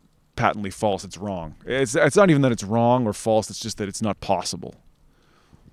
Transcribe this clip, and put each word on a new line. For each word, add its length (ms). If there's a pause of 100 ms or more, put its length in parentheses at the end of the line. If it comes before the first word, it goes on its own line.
(360)
patently 340
false. 340
It's 120
wrong. 380 (100)
It's, 300
it's 220
not 140
even 120
that 100
it's 120
wrong 420
or 60
false. 380
It's 100
just 180
that 100
it's 140
not 180
possible. 540 (1000)